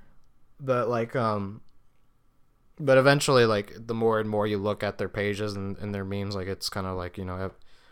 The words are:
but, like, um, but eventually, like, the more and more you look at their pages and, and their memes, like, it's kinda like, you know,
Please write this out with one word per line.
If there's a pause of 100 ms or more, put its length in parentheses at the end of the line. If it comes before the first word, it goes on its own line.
(600)
but,
like,
um, (1200)
but
eventually,
like,
the
more
and
more
you
look
at
their
pages
and,
and
their
memes,
like,
it's
kinda
like,
you
know, (400)